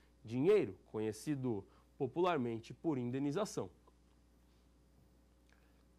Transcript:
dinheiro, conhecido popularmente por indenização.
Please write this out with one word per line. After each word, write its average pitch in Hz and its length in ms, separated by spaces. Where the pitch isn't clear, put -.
dinheiro, 127 520
conhecido 110 720
popularmente 135 760
por 151 240
indenização. 135 720